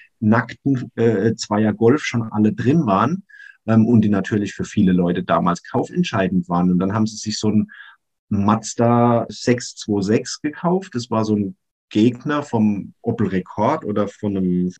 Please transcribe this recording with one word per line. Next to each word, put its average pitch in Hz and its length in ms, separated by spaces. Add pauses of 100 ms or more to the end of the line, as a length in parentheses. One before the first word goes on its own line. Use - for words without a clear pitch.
(180)
nackten, 120 800
äh, 113 380
Zweier 107 380
Golf 120 300
schon 117 200
alle 107 300
drin 139 340
waren, 117 380 (420)
ähm, 110 200
und 117 160
die 107 60
natürlich 101 460
für 92 100
viele 92 280
Leute 90 300
damals 87 400
kaufentscheidend 107 840
waren. 87 220
Und 90 80
dann 98 160
haben 107 120
sie 107 100
sich 107 220
so 107 120
ein 104 200 (600)
Mazda 117 1000
sechs - 440
zwei 101 280
sechs 110 400
gekauft. 175 520
Das 120 160
war 110 140
so 107 120
ein 98 200 (320)
Gegner 123 540
vom 107 580
Opel - 280
Rekord - 580
oder 101 220
von 101 280
einem 90 440